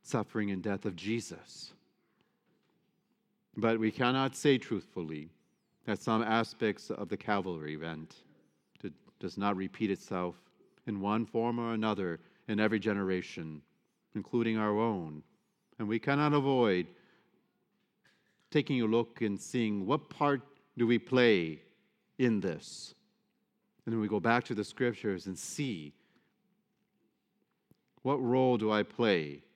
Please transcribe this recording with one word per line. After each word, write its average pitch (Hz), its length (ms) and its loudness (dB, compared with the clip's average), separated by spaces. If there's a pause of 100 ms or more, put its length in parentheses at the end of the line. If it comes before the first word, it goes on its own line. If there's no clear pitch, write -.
suffering 107 500 -2
and 95 100 -4
death 101 240 -4
of 95 100 -6
Jesus. - 760 -8 (1800)
But 113 220 2
we 110 120 2
cannot 127 460 0
say 139 200 6
truthfully 82 720 -6 (560)
that 104 160 -4
some 113 220 0
aspects 113 680 -2
of - 180 -8
the 98 80 -6
Calvary 90 580 -4
event 80 500 -10 (560)
did, - 140 -10 (240)
does - 180 -10
not 101 200 0
repeat 95 340 -2
itself 90 460 -4 (500)
in 104 140 -4
one 104 260 0
form 117 320 0
or 117 160 -2
another 101 460 -2 (260)
in 107 140 -2
every 107 180 4
generation, 92 840 -2 (540)
including 113 420 0
our 107 220 0
own. 87 440 -2 (560)
And 107 100 -4
we 113 100 0
cannot 147 340 2
avoid 123 540 4 (1600)
taking 139 300 2
a 113 60 2
look 113 340 2
and 101 180 0
seeing 107 460 -2
what 143 240 -2
part 143 320 2 (360)
do 120 100 2
we 117 100 6
play 110 640 4 (580)
in 117 200 4
this. - 560 -6 (880)
And 113 80 -4
then 113 80 0
we 107 60 0
go 101 140 0
back 117 240 4
to 123 100 -6
the 104 80 -2
scriptures 104 640 -2
and 92 100 -8
see, 87 560 -8 (2000)
what 131 200 0
role 127 340 4
do 107 140 0
I 104 140 4
play? 85 580 0 (140)